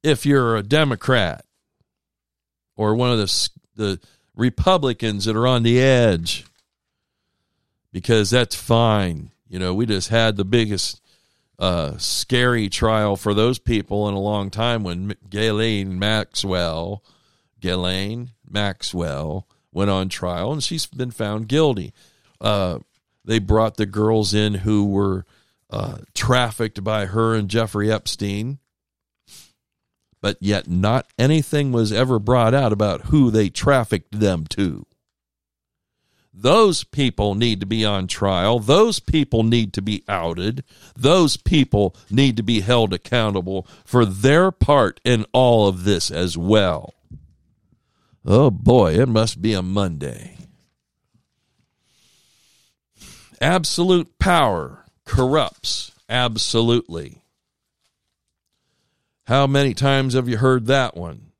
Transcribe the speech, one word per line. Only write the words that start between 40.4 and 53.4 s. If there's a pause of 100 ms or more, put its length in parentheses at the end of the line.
Those
people (140)
need
to
be
held
accountable (180)
for
their
part
in
all
of
this
as
well. (1300)
Oh
boy,
it
must
be
a
Monday. (3000)